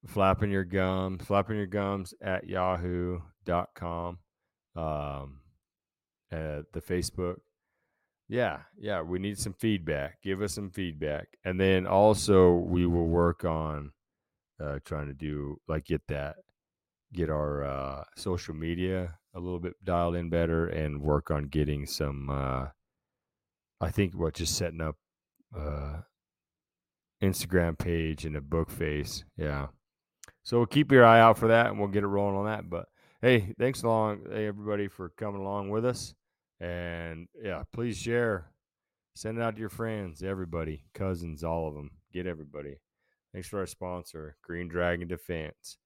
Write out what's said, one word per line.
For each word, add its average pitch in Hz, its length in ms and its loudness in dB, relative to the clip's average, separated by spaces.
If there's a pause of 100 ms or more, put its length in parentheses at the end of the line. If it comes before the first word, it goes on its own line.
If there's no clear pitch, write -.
Flapping 98 420 2
Your 98 140 0
Gums, 95 600 -2
flapping 101 340 0
your 101 100 -4
gums 98 560 -4
at 92 260 -4
yahoo 90 680 -2 (260)
dot 87 300 0
com, 87 420 -8 (580)
um, 71 680 -6 (880)
uh, 78 320 -8 (100)
the 82 80 -8
Facebook. 90 540 -4 (920)
Yeah, 104 340 -2 (180)
yeah, 101 240 -4
we 90 160 -4
need 101 180 -4
some 101 160 -6
feedback. 80 680 -2
Give 95 180 -4
us 101 120 -4
some 98 180 -8
feedback. 78 560 -6 (180)
And 92 160 0
then 95 240 6
also 95 680 8
we 87 320 2
will 85 180 4
work 85 400 2
on, 78 460 -2 (680)
uh, 71 260 -6
trying 76 200 -6
to 71 80 -10
do, 73 540 -6
like, 78 180 -4
get 78 220 -2
that, 73 300 -6 (760)
get 85 160 -2
our, 73 340 -2
uh, 67 400 -6 (140)
social 87 380 -6
media 87 640 -4 (160)
a 92 40 -12
little 90 200 -6
bit 85 240 -6
dialed 87 320 2
in 85 160 -2
better 82 340 2
and 78 340 -4
work 73 300 2
on 73 140 0
getting 73 420 -2
some, 69 460 -4
uh, 67 340 -2 (1120)
I 90 120 -2
think 92 240 0
what, 82 180 -2
just 82 240 -4
setting 82 240 -4
up, 78 140 -4 (600)
uh, 73 420 -6 (1200)
Instagram 87 560 2
page 82 480 -2
and 78 100 -6
a 73 60 -4
book 78 300 -2
face. 76 540 -6 (120)
Yeah. 73 300 -4 (760)
So 120 220 2
keep 143 260 2
your 127 140 12
eye 113 140 12
out 113 180 12
for 113 120 2
that 113 180 8
and 104 100 -2
we'll 101 100 0
get 101 160 0
it 101 40 0
rolling 101 280 0
on 98 100 -2
that. 104 220 -6
But 87 200 -8 (340)
hey, 113 380 4
thanks 131 240 -2
along, 110 380 0 (100)
hey, 107 160 -4
everybody 104 400 -4
for 92 220 -10
coming 101 300 -8
along 98 300 -6
with 110 160 0
us. - 300 -4 (440)
And 85 680 -8 (120)
yeah, 92 220 -8 (100)
please 117 240 -6
share. 117 520 -2 (680)
Send 110 220 -8
it 117 60 -2
out 113 100 -2
to 107 60 -14
your 110 100 -6
friends, 101 540 -6
everybody, 85 600 -6 (120)
cousins, 85 480 -6
all 82 240 -2
of 73 80 -8
'em. 73 160 -14 (200)
Get 90 140 -6
everybody. 73 540 -10 (540)
Thanks 92 140 -12
for 104 120 -6
our 92 80 -4
sponsor, 85 760 -12
Green 85 260 -8
Dragon 87 400 0
Defense. 82 800 -10